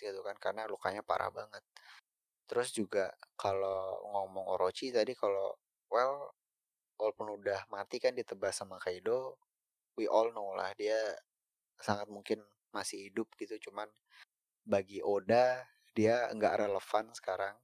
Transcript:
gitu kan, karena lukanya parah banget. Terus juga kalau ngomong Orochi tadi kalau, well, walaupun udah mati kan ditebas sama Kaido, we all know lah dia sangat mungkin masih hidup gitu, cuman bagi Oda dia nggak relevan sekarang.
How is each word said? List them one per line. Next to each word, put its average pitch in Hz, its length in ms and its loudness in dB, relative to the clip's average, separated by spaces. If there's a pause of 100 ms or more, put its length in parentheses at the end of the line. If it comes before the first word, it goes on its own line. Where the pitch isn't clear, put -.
gitu 98 240 -6
kan, 101 120 -6
karena 107 320 -4
lukanya 98 360 -2
parah - 260 0
banget. 110 320 -12 (840)
Terus 123 260 2
juga 98 400 0 (240)
kalau 95 640 0 (100)
ngomong 95 420 -4
Orochi 107 360 0
tadi 120 240 4
kalau, 98 400 0 (380)
well, 135 420 2 (640)
walaupun 107 280 0 (120)
udah 98 340 -2
mati 101 300 -6
kan 127 120 2
ditebas 98 460 -4
sama 95 200 -12
Kaido, 110 560 -2 (600)
we 110 120 0
all 113 240 6
know 101 220 -8
lah 95 220 -4
dia 107 200 2 (840)
sangat 104 300 -2
mungkin 107 300 -6 (360)
masih 98 340 -8
hidup 107 180 -4 (120)
gitu, 107 300 -10
cuman 104 180 -8 (800)
bagi 98 380 0
Oda 120 640 4 (300)
dia 113 400 4
nggak 107 180 4 (120)
relevan 104 400 0 (100)
sekarang. 98 480 -4